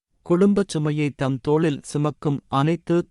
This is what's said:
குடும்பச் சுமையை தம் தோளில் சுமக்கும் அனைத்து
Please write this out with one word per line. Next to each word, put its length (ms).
குடும்பச் 460
சுமையை 480
தம் 260
தோளில் 420
சுமக்கும் 640
அனைத்து 640